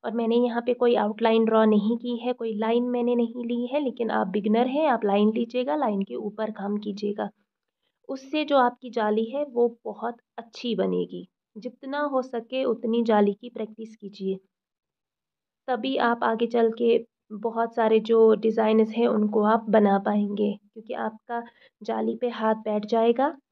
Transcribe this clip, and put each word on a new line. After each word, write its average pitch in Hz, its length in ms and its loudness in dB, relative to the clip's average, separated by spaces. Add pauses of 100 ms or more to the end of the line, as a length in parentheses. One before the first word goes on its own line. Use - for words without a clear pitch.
और 226 80 -6
मैंने 226 240 0
यहाँ 240 240 0
पे 240 140 -2
कोई 240 200 2
आउटलाइन 226 500 2
ड्रॉ 220 200 4
नहीं 214 320 4
की 240 220 -6
है, 240 140 -4
कोई 233 240 -6
लाइन 233 280 0
मैंने 240 300 0
नहीं 240 300 -2
ली 240 220 -4
है, 269 140 -2
लेकिन 233 300 -4
आप 214 160 0
बिगिनर 214 400 0
हैं, 285 220 0
आप 226 160 0
लाइन 208 280 4
लीजिएगा, 247 440 -2
लाइन 214 260 0
के 233 140 -8
ऊपर 214 340 -6
काम 202 260 -6
कीजिएगा। 208 520 -4 (800)
उससे 269 360 -4
जो 285 140 4
आपकी 247 320 0
जाली 214 340 0
है 269 220 -4
वो 240 220 0 (160)
बहुत 220 320 -8 (220)
अच्छी 233 360 -8
बनेगी। 180 520 -4 (300)
जितना 262 480 -10
हो 269 180 -2
सके 254 420 -6
उतनी 233 380 -2
जाली 208 320 4
की 240 160 -16
प्रैक्टिस 220 460 -12
कीजिए, 190 420 -8 (1300)
तभी 262 300 -2
आप 240 260 0
आगे 226 220 0
चल 233 320 2
के 233 200 4 (360)
बहुत 226 400 -4
सारे 220 280 4
जो 226 340 6
डिज़ाइन्स 220 540 2
हैं 233 180 0
उनको 214 380 2
आप 220 240 2
बना 202 280 6
पाएंगे, 208 540 0 (120)
क्योंकि 220 320 -16
आपका 226 460 -8 (400)
जाली 226 340 -4
पे 247 140 -4
हाथ 220 340 -2
बैठ 214 220 -2
जाएगा 233 480 2 (180)